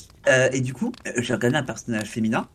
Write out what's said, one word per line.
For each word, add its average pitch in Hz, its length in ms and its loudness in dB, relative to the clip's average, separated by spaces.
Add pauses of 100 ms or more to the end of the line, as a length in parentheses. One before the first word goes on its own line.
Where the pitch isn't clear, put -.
(280)
Euh, 127 240 6
et 135 80 0
du 127 120 -4
coup, 233 200 -4 (140)
euh, 104 100 -8
j'ai 120 180 0
incarné 120 220 2
un 147 80 0
personnage 110 440 -6
féminin 113 460 -2